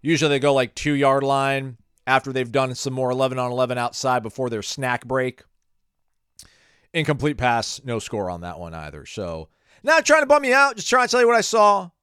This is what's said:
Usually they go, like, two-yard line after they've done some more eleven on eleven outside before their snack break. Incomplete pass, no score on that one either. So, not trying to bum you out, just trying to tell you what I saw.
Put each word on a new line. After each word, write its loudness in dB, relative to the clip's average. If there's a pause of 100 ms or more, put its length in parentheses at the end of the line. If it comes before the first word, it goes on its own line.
Usually 2
they 2
go, 2
like, 0
two-yard 2
line -2 (300)
after 2
they've -2
done 0
some -6
more -2
eleven 0
on -2
eleven -2
outside -2
before -6
their -6
snack -6
break. -4 (1500)
Incomplete -2
pass, -2
no -4
score -6
on -8
that -12
one -12
either. -14
So, -10 (340)
not 2
trying 4
to -2
bum 4
you 2
out, 4
just -10
trying 4
to -4
tell 4
you 6
what 4
I 4
saw. 4 (140)